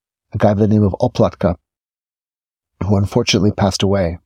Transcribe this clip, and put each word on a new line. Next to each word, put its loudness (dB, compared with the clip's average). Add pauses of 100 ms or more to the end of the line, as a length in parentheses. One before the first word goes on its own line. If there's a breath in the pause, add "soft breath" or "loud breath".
(340)
a -8
guy 2
by 0
the 2
name 2
of 0
Oplatka, -2 (1300)
who 0
unfortunately 0
passed -2
away, -2